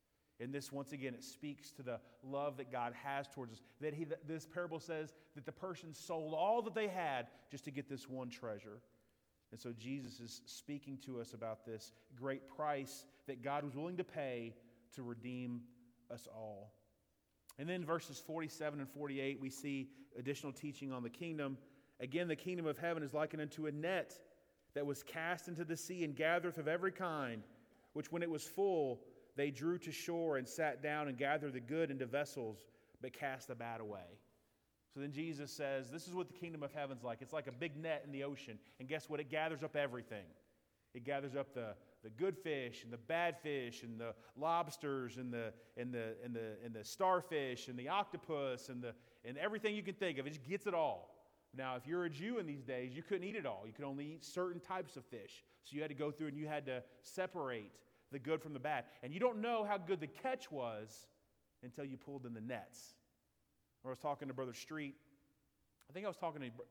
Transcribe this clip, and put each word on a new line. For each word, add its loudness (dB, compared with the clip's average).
And -2
this, -4
once -4
again, 0
it -8
speaks -8
to -12
the 0
love 2
that -6
God 2
has -2
towards -6
us, -14
that 2
he, -2
this -4
parable -2
says -2
that -10
the -6
person -6
sold -2
all 6
that 0
they 4
had 2
just -6
to -4
get -2
this -6
one -4
treasure. -6
And -8
so -4
Jesus -4
is -10
speaking -6
to -4
us -6
about -4
this -6
great -2
price 0
that -6
God 2
was -2
willing -2
to 2
pay -2
to -6
redeem -2
us -10
all. -8
And -2
then 2
verses 0
forty-seven -2
and -2
forty-eight, 0
we -2
see -2
additional -2
teaching -4
on 0
the 0
kingdom. 0
Again, 2
the 4
kingdom 0
of 4
heaven 2
is 0
likened 4
unto 0
a 2
net 2
that 4
was 0
cast 0
into 0
the 0
sea 0
and 2
gathereth 6
of 2
every 4
kind, 0
which -2
when 4
it 2
was 0
full, 6
they 4
drew 2
to -4
shore 2
and 2
sat 2
down 2
and -2
gathered 4
the 0
good 4
into 0
vessels, 0
but -4
cast -4
the -2
bad -4
away. -6
So -6
then -4
Jesus -4
says, 0
this -8
is -6
what 0
the -14
kingdom -6
of -2
heaven's -2
like. 0
It's -10
like 0
a -6
big -2
net 2
in -10
the 0
ocean. -4
And -8
guess 0
what? 0
It -2
gathers 2
up 0
everything. 0
It -8
gathers 2
up 0
the, -2
the -10
good 2
fish -2
and -10
the -6
bad 4
fish -2
and -4
the -2
lobsters 2
and -2
the, 0
and -2
the, 0
and -2
the, -2
and -4
the -6
starfish 4
and -4
the -2
octopus 0
and -6
the, -4
and -6
everything 2
you -2
can -2
think 2
of. 0
It -2
just -8
gets 0
it 2
all. 2
Now, 0
if -6
you're 4
a 4
Jew 0
in 0
these -4
days, 0
you -6
couldn't 2
eat -2
it 0
all. -2
You -10
could -6
only -2
eat -8
certain 0
types -4
of -10
fish. -12
So -12
you 2
had 0
to -4
go 2
through -2
and -4
you -2
had 0
to 0
separate 0
the -2
good 2
from -6
the -4
bad. 2
And -4
you 0
don't 6
know 4
how 4
good 2
the -4
catch -2
was -2
until -6
you -4
pulled -6
in -4
the -4
nets. -6
I -4
was -2
talking 0
to -2
Brother 0
Street. -4
I -16
think -4
I 2
was -2
talking 0
to -2